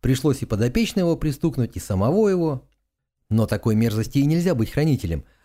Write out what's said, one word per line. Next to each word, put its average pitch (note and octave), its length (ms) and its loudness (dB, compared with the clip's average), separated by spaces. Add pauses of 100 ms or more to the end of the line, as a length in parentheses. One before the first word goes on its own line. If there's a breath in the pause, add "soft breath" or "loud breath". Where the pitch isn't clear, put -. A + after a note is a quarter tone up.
Пришлось C3 400 0
и A2+ 40 -6
подопечного E3+ 640 0
его D#3+ 80 0
пристукнуть, C#3 600 -2
и - 20 -8
самого C3+ 480 0
его. E3 400 -2 (640)
Но A2 180 2
такой G#2+ 280 0
мерзости A2 440 0
и C#3 60 2
нельзя E3+ 300 2
быть A2+ 160 0
хранителем – A#2 540 0 (200 soft breath)